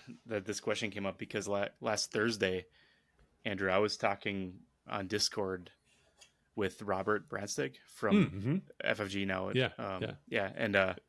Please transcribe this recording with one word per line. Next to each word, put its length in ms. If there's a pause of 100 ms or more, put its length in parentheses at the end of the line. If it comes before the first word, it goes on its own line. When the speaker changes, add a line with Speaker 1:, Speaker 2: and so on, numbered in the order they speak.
(260)
Speaker 1:
that 180
this 160
question 300
came 160
up 100
because 320
la-, 200 (120)
last 320
Thursday, 540 (800)
Andrew, 260
I 80
was 180
talking 580 (340)
on 180
Discord 640 (840)
with 260
Robert 460
Bradstig 480 (100)
from 300
Speaker 2:
Mm, 180
mm-hmm. 220 (260)
Speaker 1:
F 180
F 80
G 160
now. 300
Speaker 2:
Yeah, 140 (100)
Speaker 1:
Um, 240
Speaker 2:
yeah. 100 (160)
Speaker 1:
yeah, 280
and, 200
uh, 180 (140)